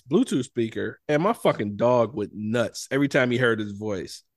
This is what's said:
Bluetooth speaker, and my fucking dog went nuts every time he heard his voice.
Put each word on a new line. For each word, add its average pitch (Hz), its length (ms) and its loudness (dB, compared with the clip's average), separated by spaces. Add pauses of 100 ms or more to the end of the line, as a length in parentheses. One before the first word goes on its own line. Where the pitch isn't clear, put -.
(120)
Bluetooth 170 320 2
speaker, 113 640 -4
and 151 160 2
my 214 100 2
fucking 104 440 -2
dog 117 380 4
went 104 180 -6
nuts 107 580 -4
every 139 160 2
time 127 240 2
he 120 60 2
heard 117 220 2
his 104 120 -6
voice. 101 520 -8 (140)